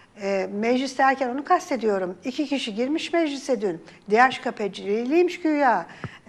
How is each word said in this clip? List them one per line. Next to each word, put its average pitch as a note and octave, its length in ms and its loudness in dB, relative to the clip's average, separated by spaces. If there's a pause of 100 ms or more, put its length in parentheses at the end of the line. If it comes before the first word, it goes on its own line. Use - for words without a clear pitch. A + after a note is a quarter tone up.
(220)
e, G3 320 -2
meclis B3 440 0
derken C4+ 320 2
onu C#4 140 -6
kastediyorum. G3+ 840 0
İki C4+ 200 -4
kişi B3+ 300 -4
girmiş C#4 380 -2
meclise C#4 480 0
dün. F3 200 -2 (300)
D A3 100 6
H B3+ 200 4
K A#3+ 100 -4
P'liymiş A3+ 880 -2
güya. C#4 440 2 (440)